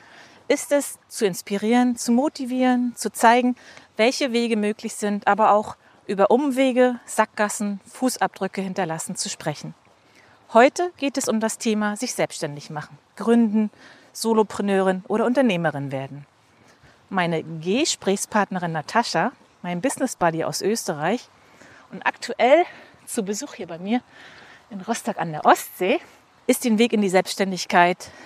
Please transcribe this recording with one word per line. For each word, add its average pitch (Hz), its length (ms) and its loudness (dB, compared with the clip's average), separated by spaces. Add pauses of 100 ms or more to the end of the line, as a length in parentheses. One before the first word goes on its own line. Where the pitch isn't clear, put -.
(480)
ist - 240 0
es, 285 260 -2 (100)
zu - 180 -2
inspirieren, 226 680 0
zu - 160 -4
motivieren, 254 840 0
zu - 160 -6
zeigen, 247 420 4 (440)
welche 233 340 2
Wege 233 240 0
möglich 208 380 -2
sind, 208 320 -4
aber 202 260 4
auch 214 240 0 (300)
über 190 240 2
Umwege, 254 720 2
Sackgassen, 208 760 -2 (120)
Fußabdrücke 196 680 -4
hinterlassen 185 540 -6
zu - 120 -6
sprechen. 156 460 -8 (800)
Heute 302 420 6
geht 277 220 -4
es - 100 -4
um 220 120 -2
das 220 180 -4
Thema 214 380 -2
sich 240 180 -8
selbstständig 151 560 -6
machen, 151 260 -12 (200)
gründen, 220 540 2 (440)
Solopreneurin 202 920 0
oder 220 200 0
Unternehmerin 170 680 0
werden. 135 340 -10 (840)
Meine 170 320 -2
Gesprächspartnerin 185 1300 -2
Natascha, 180 600 -2 (280)
mein 175 220 -6
Business 269 340 -4
Buddy 165 280 0
aus - 180 -6
Österreich 190 680 -2 (640)
und - 140 -10
aktuell 269 580 2 (400)
zu - 180 -6
Besuch 208 320 -8
hier 190 120 -10
bei 160 120 -14
mir 214 220 -2 (720)
in 202 100 -12
Rostock 226 380 -6
an 160 140 -4
der 151 120 -8
Ostsee, 247 560 2 (460)
ist - 180 2
den 220 140 4
Weg 233 160 4
in 208 80 2
die 196 80 2
Selbstständigkeit 185 1000 2 (160)